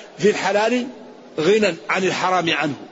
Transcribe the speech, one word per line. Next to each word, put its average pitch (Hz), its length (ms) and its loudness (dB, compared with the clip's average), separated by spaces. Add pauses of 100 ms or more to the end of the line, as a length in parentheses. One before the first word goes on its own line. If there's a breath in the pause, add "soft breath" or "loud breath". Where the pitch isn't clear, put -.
(180)
في 202 120 4
الحلال 214 560 0 (540)
غنى 196 340 4 (140)
عن 185 160 0
الحرام 175 460 0
عنه 143 260 -2 (160)